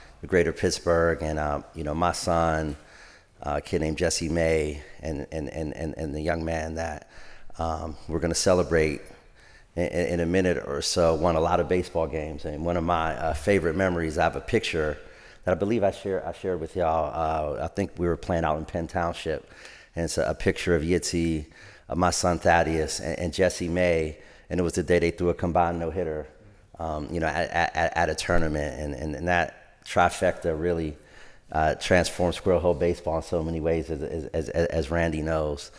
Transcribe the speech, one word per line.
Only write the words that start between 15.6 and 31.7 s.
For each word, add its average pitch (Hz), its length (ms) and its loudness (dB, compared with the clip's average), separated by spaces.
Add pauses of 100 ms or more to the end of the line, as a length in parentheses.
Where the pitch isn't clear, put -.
I 95 80 4
share, 95 340 -4
I 87 60 -8
shared 90 280 -4
with 80 140 -8
y'all. 80 840 0
Uh, 69 60 -4
I 80 40 -4
think - 280 -4
we 85 120 0
were 80 80 0
playing 82 280 0
out 78 140 2
in 80 60 -6
Penn 82 240 -4
Township, 85 600 -4 (460)
and 85 120 -2
it's - 120 -4
a, 80 60 2
a 82 100 -2
picture 92 400 0
of 76 80 4
Yitzi, 82 640 0 (420)
uh, 69 80 -4
my 87 140 4
son 85 280 2
Thaddeus, 80 600 4
and, - 180 -4
and 85 140 -2
Jesse 90 360 2
May, 85 500 2 (300)
and 85 120 0
it - 20 4
was 82 120 0
the 92 80 0
day 87 180 4
they 85 100 2
threw 87 200 0
a 82 40 4
combined 85 460 0
no-hitter, 80 480 -4 (500)
um, 78 320 -6
you 85 80 -4
know, 80 80 0
at, 78 240 -2
at, 85 240 0
at, 82 220 0
at 82 140 2
a 78 40 0
tournament, 76 680 0
and, 71 140 -6
and, 73 220 -6
and 85 120 -4
that - 560 -2
trifecta 87 760 2
really, 82 380 -2 (540)
uh, 78 260 2